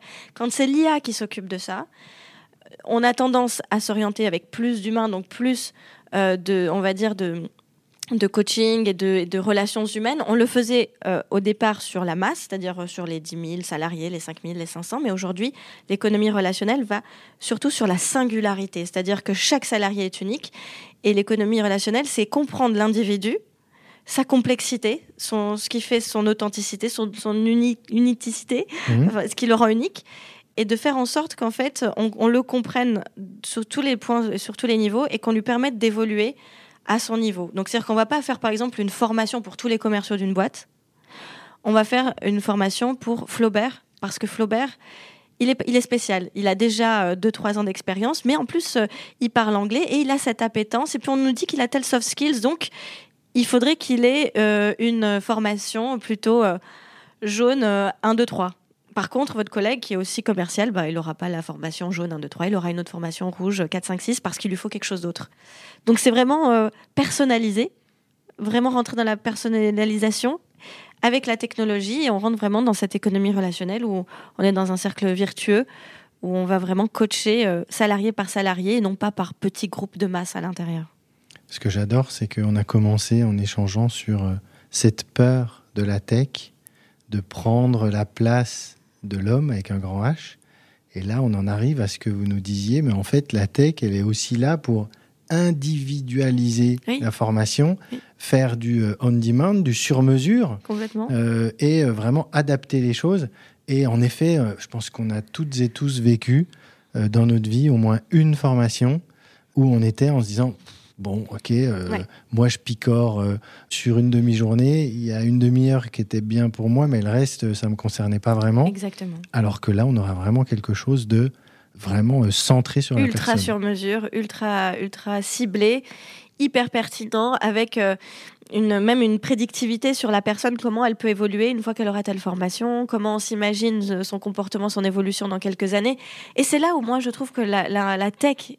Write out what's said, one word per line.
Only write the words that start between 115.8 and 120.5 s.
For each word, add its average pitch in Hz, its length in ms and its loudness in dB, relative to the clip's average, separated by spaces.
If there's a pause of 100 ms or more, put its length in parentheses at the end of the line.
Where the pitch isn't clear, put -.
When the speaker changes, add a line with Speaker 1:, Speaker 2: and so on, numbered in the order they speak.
Speaker 2:
qui - 100 -4
était 110 180 -2
bien 113 300 2
pour 113 200 -2
moi, 139 180 4
mais 120 140 2
le 104 80 0
reste, 117 440 0
ça 107 160 -2
me 107 80 0
concernait 104 420 0
pas 113 140 2
vraiment. 110 320 4
Speaker 1:
Exactement. 190 500 -4 (160)
Speaker 2:
Alors 107 300 0
que 110 100 0
là, 104 140 4
on 131 100 4
aura 95 180 0
vraiment 107 300 2
quelque 107 300 -2